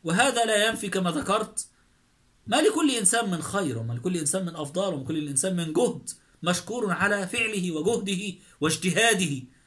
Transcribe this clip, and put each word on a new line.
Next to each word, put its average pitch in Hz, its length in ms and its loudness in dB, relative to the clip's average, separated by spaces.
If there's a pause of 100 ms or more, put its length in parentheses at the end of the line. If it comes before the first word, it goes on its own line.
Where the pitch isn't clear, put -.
وهذا 233 420 4
لا 214 220 4
ينفي 208 220 -2
كما 180 220 0
ذكرت 196 560 -2 (800)
ما 214 80 2
لكل 311 360 4
إنسان 226 400 2
من 165 100 -2
خير، 156 380 -2
وما 117 140 -4
لكل 180 240 -2
إنسان 175 280 -2
من 165 100 -6
أفضال، 165 380 -2
وما 135 100 -6
لكل 151 240 -4
إنسان 185 280 -2
من 160 180 -4
جهد 190 360 0 (340)
مشكور 190 480 -2
على 196 360 0
فعله 214 440 -2
وجهده 190 680 -2 (240)
واجتهاده. 175 800 2 (260)